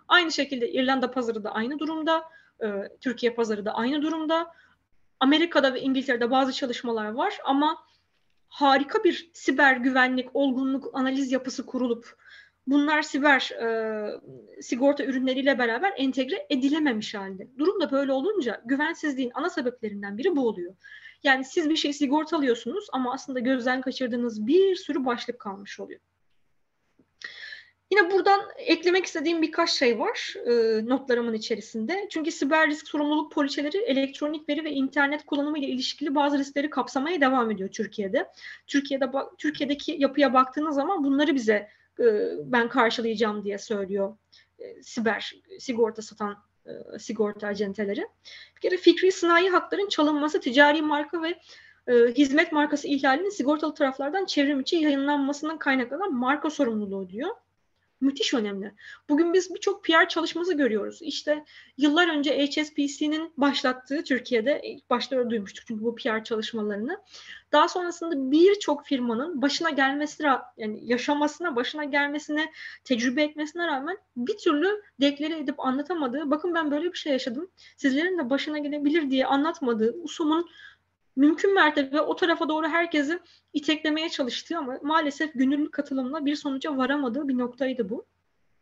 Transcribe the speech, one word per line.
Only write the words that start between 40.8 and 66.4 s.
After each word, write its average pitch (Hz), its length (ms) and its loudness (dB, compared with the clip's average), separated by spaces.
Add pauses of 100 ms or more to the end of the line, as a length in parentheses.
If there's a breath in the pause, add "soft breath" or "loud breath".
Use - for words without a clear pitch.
bunları 285 300 2
bize, 214 340 0 (320 soft breath)
e, 247 40 4 (400)
"Ben 233 240 2
karşılayacağım." 226 760 0
diye 202 140 -4
söylüyor, 196 580 -4 (420 soft breath)
e, - 240 -18
siber 208 520 -4 (240)
sigorta 226 440 0
satan, 208 340 -8 (300)
e, - 320 -14
sigorta 208 480 -4
acenteleri. 208 600 -4 (500 loud breath)
Bir - 40 -20
kere 370 160 0
fikri 359 360 6
sınai 339 360 4
hakların 359 400 0
çalınması, 302 520 2
ticari 294 420 6
marka 302 400 -2
ve, 330 160 -4 (500 loud breath)
e, 247 60 2
hizmet 269 580 6
markası 294 360 0
ihlalinin 285 420 2
sigortalı 302 440 0
taraflardan 285 500 0
çevrim 285 360 2
içi 311 160 0
yayınlanmasından 294 800 0
kaynaklanan 277 560 0
marka 277 360 0
sorumluluğu 208 600 -2
diyor. 254 200 -6 (720)
Müthiş 277 340 0
önemli. 208 380 -4 (360 loud breath)
Bugün 339 260 4
biz 359 200 0
birçok 392 300 -4
P 330 80 2
R 339 160 6
çalışması 339 460 -2
görüyoruz. 214 480 0
İşte 302 420 -4 (320 loud breath)
yıllar 302 320 4
önce 294 300 2
H 285 260 0
S - 120 -10
B 285 120 0
C'nin 311 480 -4
başlattığı, 277 680 -2
Türkiye'de 247 600 0
ilk - 260 -12
başta 247 260 0
öyle 240 140 0
duymuştuk 214 360 -6
çünkü 220 180 -6
bu 233 100 -2
P 233 200 -4
R 220 100 -4
çalışmalarını. 220 760 -6 (520 loud breath)